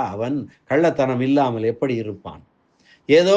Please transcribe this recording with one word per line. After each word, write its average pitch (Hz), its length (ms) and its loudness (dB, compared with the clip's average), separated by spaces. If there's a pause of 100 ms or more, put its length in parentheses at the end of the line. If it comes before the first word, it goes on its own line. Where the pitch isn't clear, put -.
அவன், 110 300 -6 (280)
கள்ளத்தனம் 135 580 0
இல்லாமல் 131 460 0
எப்படி 123 280 -4
இருப்பான்? 101 460 -12 (680)
ஏதோ 180 280 6